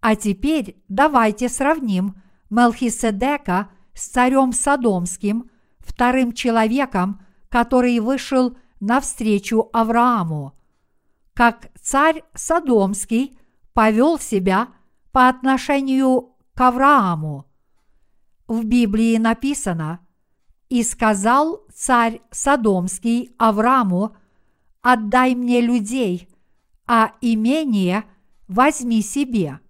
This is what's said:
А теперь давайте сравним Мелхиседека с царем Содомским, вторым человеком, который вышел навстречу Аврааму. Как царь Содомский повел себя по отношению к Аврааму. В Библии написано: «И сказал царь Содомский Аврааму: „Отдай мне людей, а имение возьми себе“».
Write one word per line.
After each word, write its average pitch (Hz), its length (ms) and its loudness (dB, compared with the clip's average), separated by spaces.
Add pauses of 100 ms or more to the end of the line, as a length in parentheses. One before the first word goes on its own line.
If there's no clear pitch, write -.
А 220 140 0
теперь 214 720 -4
давайте 240 600 2
сравним 233 720 -2 (280)
Мелхиседека 233 1200 0 (220)
с - 160 -14
царем 254 440 2
Содомским, 214 1000 -2 (300)
вторым 254 520 -2
человеком, 220 880 -2 (280)
который 247 500 2
вышел 254 580 -2 (220)
навстречу 220 960 -2
Аврааму. 226 800 0 (800)
Как 233 340 2 (120)
царь 311 420 0 (120)
Содомский 240 1040 -2 (340)
повел 233 480 2
себя 190 480 -2 (420)
по 254 180 4
отношению 262 1040 0 (200)
к - 60 -6
Аврааму. 233 840 2 (1000)
В 226 180 -4
Библии 226 520 2
написано: 220 840 -2 (680)
«И 240 140 -2
сказал 226 840 0 (100)
царь 233 460 -2 (100)
Содомский 233 1080 -2
Аврааму: 220 800 0 (680)
„Отдай 247 520 2
мне 247 260 0
людей, 233 680 -2 (580)
а 220 340 2
имение 226 840 0 (420)
возьми 240 560 0
себе“». 214 680 -4